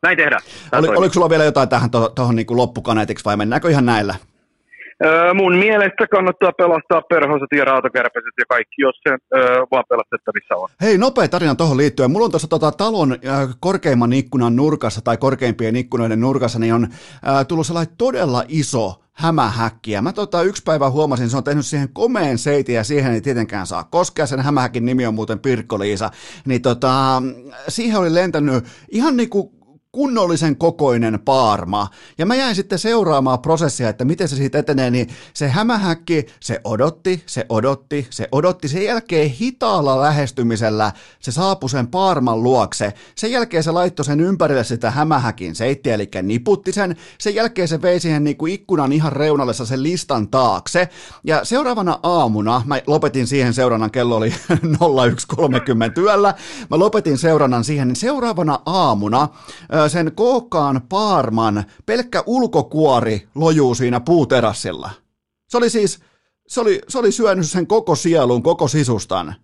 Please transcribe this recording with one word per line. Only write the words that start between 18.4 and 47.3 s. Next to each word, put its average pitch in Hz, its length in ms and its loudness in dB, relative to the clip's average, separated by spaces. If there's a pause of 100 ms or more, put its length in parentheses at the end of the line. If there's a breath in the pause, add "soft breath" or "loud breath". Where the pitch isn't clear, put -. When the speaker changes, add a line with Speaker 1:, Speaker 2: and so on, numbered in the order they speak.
Speaker 2:
iso 123 560 -4 (100)
hämähäkki. 120 800 -2
Ja 101 100 -2
mä 160 120 -2
tota 180 280 -2
yksi 196 240 -2
päivä 143 240 2
huomasin, 131 400 0
se 131 80 -2
on 127 60 -4
tehnyt 143 220 -2
siihen 143 280 -4
komeen 196 440 0
seitin 135 380 0
ja 113 80 0
siihen 131 300 0
ei 110 80 -2
tietenkään 113 460 -4
saa 87 160 -6
koskea. 160 420 -2
Sen 131 140 -4
hämähäkin 127 460 -2
nimi 127 200 0
on 113 80 -2
muuten 110 260 -4
Pirkko-Liisa. 104 720 -2 (360 loud breath)
Niin 127 160 -2
tota, 131 600 0 (460)
siihen 220 320 -2
oli 170 140 0
lentänyt 147 500 0 (280 loud breath)
ihan 254 260 0
niinku 214 440 -4 (360)
kunnollisen 180 580 0
kokoinen 123 720 0
paarma. 104 600 2 (300 loud breath)
Ja 160 80 -2
mä 226 100 2
jäin 254 200 0
sitten 196 240 -4
seuraamaan 156 600 2
prosessia, 151 500 -2
että 117 160 -4
miten 175 220 0
se 143 80 -6
siitä 139 240 0
etenee, 135 320 0
niin 123 160 0 (260 loud breath)
se 147 140 -4
hämähäkki, 170 800 0 (140 loud breath)
se - 240 -8
odotti, 160 600 -2
se - 240 -6
odotti, 139 600 -2
se - 220 -10
odotti. 170 360 0
Sen 170 180 -4
jälkeen 202 440 0
hitaalla 165 720 -2
lähestymisellä 117 880 0 (280 loud breath)
se - 120 -10
saapui 185 380 -2
sen 123 180 -2
paarman 127 560 0
luokse. 110 500 0 (220 loud breath)
Sen 220 160 -6
jälkeen 233 320 -2
se 165 80 -2
laittoi 175 340 -2
sen 147 140 0
ympärille 165 440 2
sitä 120 280 -4
hämähäkin 123 640 -2
seittiä, 127 380 -2
elikkä 101 280 -4
niputti 120 500 0
sen. 190 240 -2 (220 loud breath)
Sen 208 180 -4